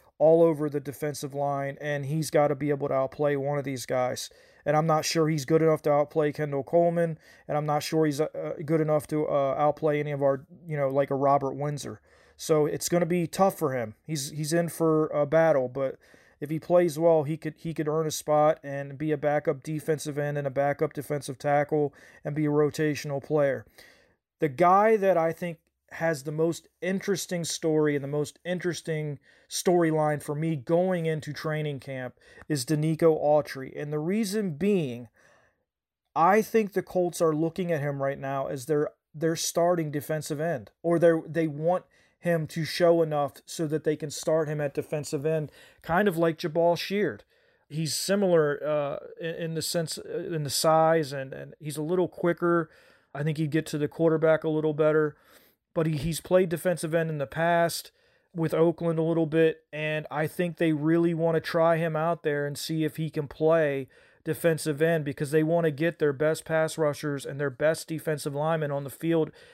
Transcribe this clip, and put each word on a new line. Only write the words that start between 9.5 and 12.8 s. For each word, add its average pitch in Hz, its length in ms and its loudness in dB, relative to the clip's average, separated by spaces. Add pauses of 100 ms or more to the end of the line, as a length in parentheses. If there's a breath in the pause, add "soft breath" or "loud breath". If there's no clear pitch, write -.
outplay 147 440 0
any 147 100 -4
of 139 120 -4
our, 139 220 2 (220)
you 156 100 -6
know, 139 120 0
like 139 220 0
a 143 40 0
Robert 139 380 2
Windsor. 135 480 -8 (360 soft breath)
So 151 300 2
it's - 220 -4